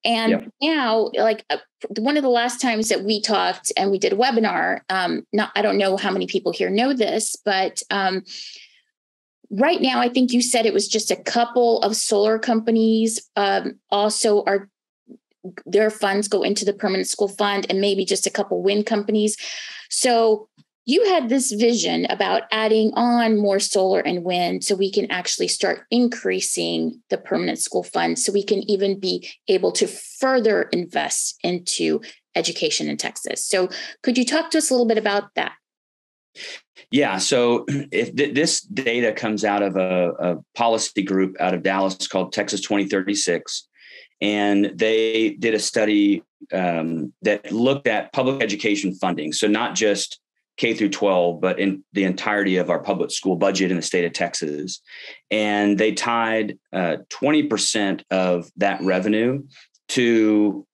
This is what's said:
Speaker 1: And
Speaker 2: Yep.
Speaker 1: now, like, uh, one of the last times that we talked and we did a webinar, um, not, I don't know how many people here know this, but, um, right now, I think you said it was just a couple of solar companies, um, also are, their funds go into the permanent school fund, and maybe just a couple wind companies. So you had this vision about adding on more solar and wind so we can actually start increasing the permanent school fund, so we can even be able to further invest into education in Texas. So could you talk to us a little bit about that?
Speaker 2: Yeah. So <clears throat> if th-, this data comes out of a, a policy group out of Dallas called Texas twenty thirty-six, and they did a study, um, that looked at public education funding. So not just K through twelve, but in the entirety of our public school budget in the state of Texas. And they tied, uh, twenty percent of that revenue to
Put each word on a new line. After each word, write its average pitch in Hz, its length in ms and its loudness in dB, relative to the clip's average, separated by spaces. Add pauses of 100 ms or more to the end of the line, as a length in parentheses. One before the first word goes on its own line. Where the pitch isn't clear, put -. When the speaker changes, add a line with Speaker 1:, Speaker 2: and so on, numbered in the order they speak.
Speaker 1:
And 226 280 0
Speaker 2:
Yep. 220 180 -2 (120)
Speaker 1:
now, 262 520 0
like, 220 360 0
uh, 247 100 -4 (380)
one 277 200 0
of 285 60 0
the 262 60 2
last 240 300 0
times 220 300 0
that 190 160 0
we 214 160 -2
talked 185 560 -2
and 196 120 0
we 196 80 2
did 202 140 0
a 196 60 0
webinar, 202 720 0
um, 180 420 -2
not, 208 240 -2
I 202 60 0
don't 202 160 2
know 196 180 2
how 196 160 -2
many 185 160 -2
people - 240 -2
here 180 180 -2
know 233 240 2
this, 220 520 -2
but, 190 440 0
um, 190 340 -2 (1300)
right 262 320 2
now, 254 200 2
I 240 80 2
think 247 240 2
you 240 80 4
said 226 240 2
it 214 80 2
was 202 160 0
just - 200 -2
a - 60 2
couple 233 680 2
of 208 120 0
solar 214 420 2
companies, 220 840 2 (160)
um, 196 420 0 (120)
also 208 520 2
are, 196 240 0 (1000)
their 214 240 4
funds 202 380 -2
go 196 160 0
into 202 220 -2
the 202 80 0
permanent 190 340 -2
school 202 220 -2
fund, 202 400 -2
and 190 100 -4
maybe 196 240 0
just 190 240 -2
a 185 40 -4
couple 190 300 -2
wind 202 240 0
companies. 214 520 0 (520)
So 226 600 2 (380)
you 330 180 4
had 330 240 2
this 262 220 0
vision 208 600 2
about 196 400 0
adding 220 420 2
on 240 460 4
more 202 200 2
solar 190 420 2
and 175 220 -2
wind 180 400 -2
so 202 120 0
we 190 160 0
can 202 180 0
actually 180 380 -2
start - 420 -2
increasing 185 1200 0
the - 80 -2
permanent 170 400 -4
school - 240 -4
fund, 170 380 -2
so - 120 -2
we 202 120 0
can 202 260 0
even 196 300 0
be 180 280 -4 (200)
able 190 240 2
to - 160 0
further 226 840 0
invest - 720 -4
into 175 580 -2 (340)
education 165 520 -2
in 147 100 -6
Texas. - 460 -8
So 185 260 0 (340)
could 240 120 2
you 247 100 2
talk 320 260 -2
to 320 80 4
us 302 100 -2
a 262 60 2
little 240 100 4
bit 226 140 2
about 202 340 -2
that? 147 200 -4 (1400)
Speaker 2:
Yeah. 120 260 2
So 120 480 2
<clears throat> - 20 -8 (240)
if 113 240 -2
th-, 117 200 0
this 160 260 0
data 117 500 -2
comes 107 320 -4
out 101 200 2
of 95 140 -2
a, 90 420 2
a 87 160 0 (180)
policy 113 480 0
group 95 380 0
out 92 160 0
of 87 80 -6
Dallas 95 440 -2
called 92 240 -2
Texas 101 300 -4
twenty 101 240 0
thirty-six, 98 840 -2 (540)
and 104 440 2 (100)
they 110 560 2
did 113 240 0
a 104 40 2
study, 104 600 2 (320)
um, 82 580 -2 (120)
that - 280 0
looked 127 360 2
at 107 260 -2
public 131 300 0
education 101 500 -2
funding. 80 400 -4
So 107 140 0
not 107 260 0
just 101 460 0 (380)
K 117 160 0
through 104 180 0
twelve, 90 500 2
but 92 180 0
in 95 320 0
the 98 140 0
entirety 95 500 0
of 87 140 0
our 85 100 0
public 87 320 -2
school 95 240 -2
budget 95 360 2
in 90 60 0
the 82 60 -4
state 87 220 0
of - 80 -4
Texas. 76 680 -6 (480)
And 104 480 2
they 107 140 4
tied, 113 640 -2 (140)
uh, 85 260 -2 (120)
twenty 147 340 0
percent 101 680 -2
of 90 460 0
that 95 260 -2
revenue 107 600 0 (460)
to 107 840 2